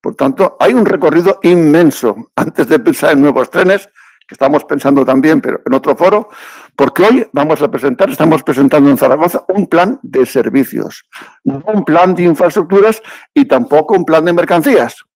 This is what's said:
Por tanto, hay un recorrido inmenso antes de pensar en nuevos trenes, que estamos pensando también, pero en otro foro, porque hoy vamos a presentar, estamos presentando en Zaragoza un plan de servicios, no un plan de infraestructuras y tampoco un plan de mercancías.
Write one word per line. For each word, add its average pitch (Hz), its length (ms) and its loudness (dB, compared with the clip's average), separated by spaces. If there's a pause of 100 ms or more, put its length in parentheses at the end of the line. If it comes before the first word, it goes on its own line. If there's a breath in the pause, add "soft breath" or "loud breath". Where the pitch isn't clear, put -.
Por - 140 -10
tanto, 135 440 -2
hay 175 140 2
un 233 120 2
recorrido 170 580 0
inmenso 156 920 2
antes 156 320 -4
de 151 120 2
pensar 226 340 0
en 139 80 2
nuevos 131 280 0
trenes, 185 380 -2 (400 soft breath)
que - 80 -20
estamos 143 300 0
pensando 139 400 0
también, 135 340 2
pero 123 260 -6
en 123 80 -2
otro 131 220 -2
foro, 208 320 0 (480 loud breath)
porque - 280 0
hoy 233 280 2
vamos 147 300 -2
a 139 100 -2
presentar, 131 380 -2
estamos 156 340 -2
presentando 143 460 2
en 131 80 2
Zaragoza 151 500 -2
un 190 180 -2
plan 185 360 0
de 127 240 -2
servicios, - 800 -4 (400 loud breath)
no 139 220 -6
un 208 180 -2
plan 180 280 2
de 175 100 -2
infraestructuras 180 760 0 (320 loud breath)
y 143 120 2
tampoco 143 500 0
un 180 80 0
plan 160 220 0
de 175 80 0
mercancías. 170 720 0 (100)